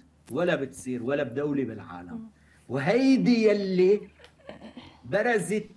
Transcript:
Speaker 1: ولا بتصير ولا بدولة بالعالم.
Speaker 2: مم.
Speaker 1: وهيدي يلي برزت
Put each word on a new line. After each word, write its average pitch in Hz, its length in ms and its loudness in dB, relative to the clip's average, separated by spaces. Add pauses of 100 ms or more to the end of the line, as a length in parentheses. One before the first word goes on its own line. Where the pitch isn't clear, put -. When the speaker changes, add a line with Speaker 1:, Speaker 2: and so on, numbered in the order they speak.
(300)
Speaker 1:
ولا 165 240 0
بتصير 127 480 -6
ولا 143 200 -2
بدولة 139 420 -4
بالعالم. 90 500 -12
Speaker 2:
مم. - 140 -14 (400)
Speaker 1:
وهيدي 220 800 4
يلي 196 520 2 (1040)
برزت 208 720 -2